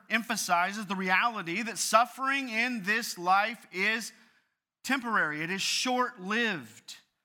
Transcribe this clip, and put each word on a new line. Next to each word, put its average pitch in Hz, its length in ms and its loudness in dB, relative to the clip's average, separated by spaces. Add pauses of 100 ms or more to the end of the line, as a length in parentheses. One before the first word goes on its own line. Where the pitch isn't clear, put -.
emphasizes 202 800 0
the 196 80 -2
reality 190 680 0
that 220 160 -6
suffering 262 720 2
in 233 320 -2
this 214 340 0
life 196 560 2
is 208 400 -2 (720)
temporary. 196 600 0
It 165 80 -4
is 190 100 -2
short-lived, 214 1300 -2 (300)